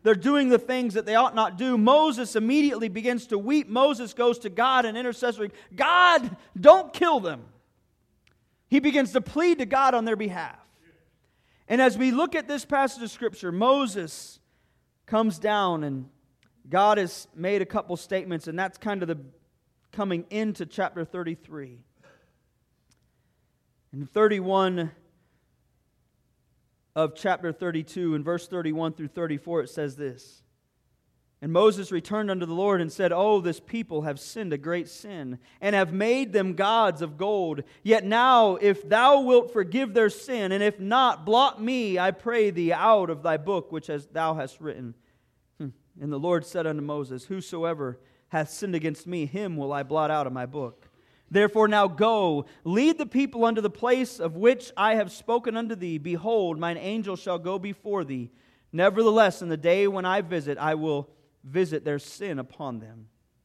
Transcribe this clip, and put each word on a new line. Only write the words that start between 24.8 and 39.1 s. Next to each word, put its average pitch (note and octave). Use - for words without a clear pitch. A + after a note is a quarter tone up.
of D#3
chapter F3+
thirty-two, E3
in D3
verse E3+
thirty-one D#3+
through D#3
thirty-four, D#3+
it -
says C#3+
this, C3+
"And D3+
Moses F#3+
returned G3+
unto F#3
the E3
Lord F#3+
and D#3+
said, F3+
Oh, G3
this E3+
people E3+
have C#3+
sinned G3+
a C#3+
great E3+
sin, C#3+
and G3+
have F#3+
made A3
them F#3+
gods G3
of D3+
gold. F3+
Yet G#3
now, A3+
if G3+
thou C4